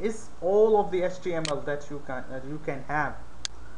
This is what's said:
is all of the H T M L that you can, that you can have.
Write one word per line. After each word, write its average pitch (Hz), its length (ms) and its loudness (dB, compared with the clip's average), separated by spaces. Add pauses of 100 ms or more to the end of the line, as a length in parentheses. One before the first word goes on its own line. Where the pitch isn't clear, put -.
is 220 280 -2 (120)
all 208 400 6
of 170 100 2
the 180 120 2
H 180 200 0
T 180 100 -2
M 160 180 0
L 139 120 0
that 143 280 -2
you 143 160 -4
can, 127 240 -4
that 131 140 -4
you 147 200 -6
can 139 240 -4
have. 143 260 0 (640)